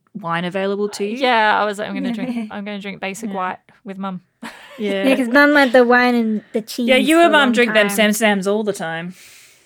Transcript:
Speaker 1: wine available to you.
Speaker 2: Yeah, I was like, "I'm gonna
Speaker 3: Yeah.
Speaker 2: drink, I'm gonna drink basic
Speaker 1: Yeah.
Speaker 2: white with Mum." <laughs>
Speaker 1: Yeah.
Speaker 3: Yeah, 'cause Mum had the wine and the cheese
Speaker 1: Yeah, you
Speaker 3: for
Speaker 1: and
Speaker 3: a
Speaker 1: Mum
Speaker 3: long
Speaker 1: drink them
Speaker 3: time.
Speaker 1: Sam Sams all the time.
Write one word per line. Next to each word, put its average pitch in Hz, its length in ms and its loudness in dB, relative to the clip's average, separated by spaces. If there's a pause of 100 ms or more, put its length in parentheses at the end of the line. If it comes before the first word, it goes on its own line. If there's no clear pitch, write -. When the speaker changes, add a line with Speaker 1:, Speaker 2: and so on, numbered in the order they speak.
(140)
Speaker 1:
wine 170 300 -6
available 196 460 -4
to 202 140 -8
you. 208 120 -6
Speaker 2:
Yeah, 226 440 2
I 202 40 0
was 208 160 -4
like, - 80 -8
"I'm 196 60 -8
gonna 196 140 -6
Speaker 3:
Yeah. 233 60 -4
Speaker 2:
drink, 233 380 -6
I'm 202 120 -10
gonna 208 160 -10
drink 196 200 -12
basic 196 300 -8
Speaker 1:
Yeah. 196 60 -8
Speaker 2:
white 185 220 -6 (240)
with 196 160 -14
Mum." 190 220 -8 (220)
<laughs> - 360 -18
Speaker 1:
Yeah. 196 260 -2
Speaker 3:
Yeah, 262 120 2
'cause 247 120 -2
Mum 285 280 4
had 269 160 4
the 254 120 6
wine 247 300 4
and 220 380 -2
the 226 100 -2
cheese 240 240 -6
Speaker 1:
Yeah, 254 100 4
you 285 200 4
Speaker 3:
for 339 80 6
Speaker 1:
and 339 40 6
Speaker 3:
a 302 40 0
Speaker 1:
Mum 302 160 6
Speaker 3:
long 240 40 2
Speaker 1:
drink 226 220 2
them 208 140 4
Speaker 3:
time. 202 80 -6
Speaker 1:
Sam 214 160 4
Sams 202 340 0
all 208 160 0
the 208 120 -2
time. 170 400 -8 (520)